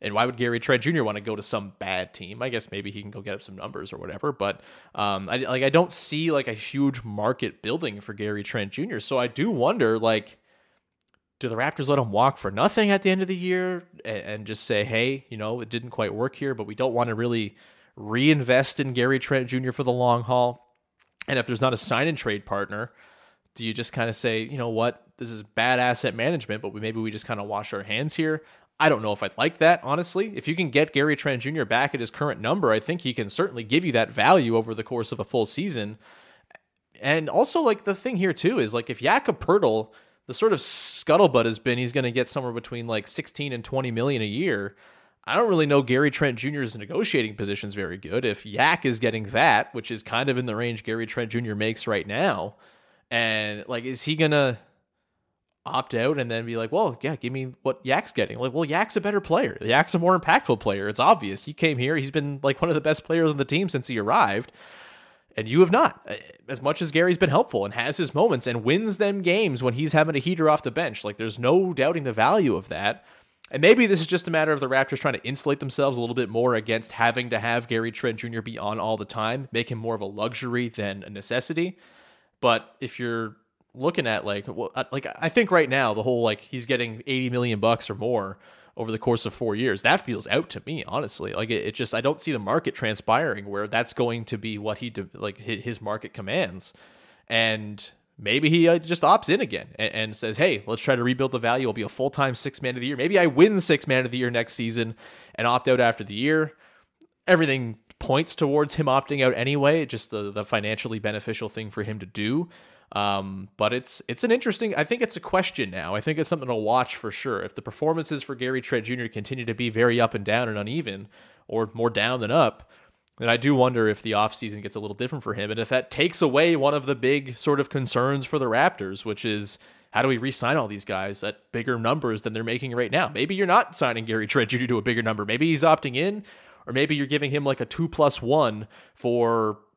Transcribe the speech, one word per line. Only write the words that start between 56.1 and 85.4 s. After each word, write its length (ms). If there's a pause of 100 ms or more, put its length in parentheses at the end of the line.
and 100
then 160
be 120
like, 140
"Well, 300
yeah, 140
give 180
me 200 (100)
what 200
Yak's 280
getting"? 260
Like, 160
well, 120
Yak's 320
a 40
better 180
player. 420
Yak's 340
a 40
more 200
impactful 400
player. 280
It's 120
obvious. 460
He 80
came 260
here. 160
He's 160
been, 320
like, 180
one 80
of 60
the 60
best 220
players 280
on 60
the 80
team 220
since 200
he 100
arrived. 540 (880)
And 120
you 120
have 100
not. 360 (400)
As 140
much 200
as 100
Gary's 260
been 120
helpful 360
and 80
has 240
his 160
moments 340
and 160
wins 340
them 240
games 400
when 120
he's 180
having 240
a 40
heater 300
off 140
the 80
bench, 320
like, 140
there's 220
no 340
doubting 300
the 100
value 420
of 140
that. 340 (480)
And 100
maybe 240
this 160
is 60
just 200
a 40
matter 200
of 80
the 100
Raptors 300
trying 160
to 120
insulate 320
themselves 380
a 40
little 140
bit 140
more 260
against 380
having 360
to 100
have 280
Gary 240
Trent 260
Junior 240
be 160
on 220
all 180
the 80
time, 460
make 200
him 60
more 160
of 80
a 40
luxury 640
than 340
a 60
necessity. 680 (640)
But 400
if 180
you're 360 (380)
looking 340
at, 180
like, 220
well, 280
I, 160
like, 140 (140)
I 100
think 220